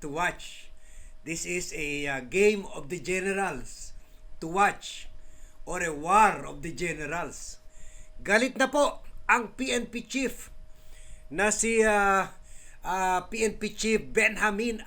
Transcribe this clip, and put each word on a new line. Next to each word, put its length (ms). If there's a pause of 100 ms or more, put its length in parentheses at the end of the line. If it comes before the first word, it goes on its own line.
to 80
watch. 560 (560)
This 240
is 240
a, 360
uh, 200
game 480
of 160
the 80
generals 960 (480)
to 80
watch 560 (560)
or 160
a 160
war 480
of 200
the 120
generals. 840 (600)
Galit 360
na 160
po 280 (280)
ang 280
P 200
N 120
P 200
chief 440 (800)
na 200
si, 320
ah, 520 (520)
ah, 400
P 160
N 160
P 160
chief 240
Benjamin 880